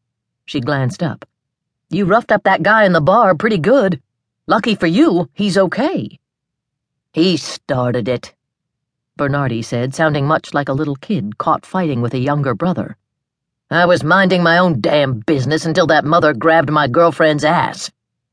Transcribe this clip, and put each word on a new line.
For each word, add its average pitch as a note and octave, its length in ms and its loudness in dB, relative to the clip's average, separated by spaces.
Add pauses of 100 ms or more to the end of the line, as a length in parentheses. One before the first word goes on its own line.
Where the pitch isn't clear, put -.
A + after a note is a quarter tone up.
(440)
She - 160 -6
glanced C3 420 -4
up. A2+ 220 -6 (640)
"You F#3+ 160 -2
roughed G#3+ 280 0
up G#3 100 0
that F#3+ 200 0
guy G#3+ 220 4
in F#3 80 2
the E3 80 2
bar F#3+ 340 4
pretty G#3 240 0
good. F#3+ 440 2 (440)
Lucky G#3+ 280 0
for F3+ 120 -2
you, A3 460 2
he's G3+ 240 -4
okay." G3+ 600 -2 (920)
"He E3+ 240 2
started B2 720 -4
it," B2 280 -6 (800)
Bernardi C#3 460 -2
said, B2+ 340 -6
sounding D3+ 320 0
much - 260 -2
like C#3 140 -2
a C#3+ 40 -4
little D3 220 -4
kid B2+ 440 -6
caught - 280 -2
fighting D#3 340 -4
with A#2+ 140 -4
a B2+ 60 -4
younger C#3 340 -2
brother. - 420 -6 (720)
"I E3+ 160 2
was E3+ 200 2
minding F3+ 400 2
my E3+ 140 4
own F3 220 2
damn C3+ 380 0
business C#3+ 480 -2
until D#3+ 220 0
that D3+ 160 2
mother D#3 280 2
grabbed D#3+ 380 2
my D3+ 160 2
girlfriend's D#3 560 2
ass. D3+ 480 -2 (420)